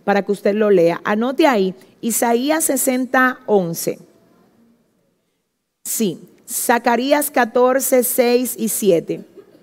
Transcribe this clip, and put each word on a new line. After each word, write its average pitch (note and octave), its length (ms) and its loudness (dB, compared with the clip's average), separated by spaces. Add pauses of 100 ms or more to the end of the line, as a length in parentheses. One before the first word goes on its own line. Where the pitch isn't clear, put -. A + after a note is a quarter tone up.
para G3+ 180 0
que G3+ 100 -4
usted G3+ 220 0
lo G#3 160 2
lea. E3+ 340 2
Anote B3 420 0
ahí, G3 280 2 (260)
Isaías B3 640 -2
sesenta, B3+ 800 -2
once. F3+ 540 -2 (1900)
Sí, F#3+ 360 -4 (280)
Zacarías B3+ 840 0
catorce, B3+ 760 2
seis B3 520 0
y A3 120 -4
siete. E3 560 0 (380)